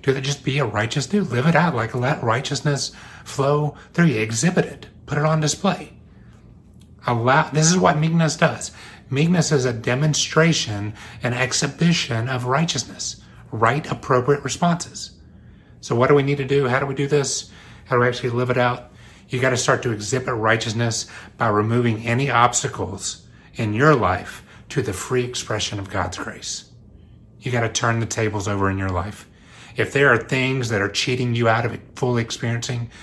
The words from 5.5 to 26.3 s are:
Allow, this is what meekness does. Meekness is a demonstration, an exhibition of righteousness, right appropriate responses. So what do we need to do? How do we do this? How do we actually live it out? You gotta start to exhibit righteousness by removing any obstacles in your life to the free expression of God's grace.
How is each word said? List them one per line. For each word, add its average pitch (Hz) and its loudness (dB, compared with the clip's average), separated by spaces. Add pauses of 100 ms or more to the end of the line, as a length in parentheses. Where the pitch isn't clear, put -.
Allow, 123 2
this 156 2
is 185 2
what 175 4
meekness 160 2
does. - -2 (380)
Meekness 160 2
is 135 2
a 123 0
demonstration, 123 0 (280)
an 120 -2
exhibition 127 0
of 127 -4
righteousness, - -2 (300)
right 117 2
appropriate 131 0
responses. - -2 (680)
So - -4
what 123 4
do 143 8
we 139 6
need 143 0
to 135 -4
do? 139 2
How 127 2
do 139 0
we 139 -6
do 139 0
this? 139 0 (340)
How 131 0
do 120 4
we 120 4
actually 123 -2
live 123 0
it 127 2
out? 123 0 (380)
You 127 -2
gotta 127 2
start - 2
to 123 -2
exhibit 127 -4
righteousness 113 0 (320)
by 120 0
removing 113 2
any 127 0
obstacles 117 0 (280)
in 107 -2
your 143 6
life 104 -2 (280)
to 143 -2
the 101 -4
free 123 -2
expression 110 -6
of 98 -10
God's 87 -4
grace. - -12 (680)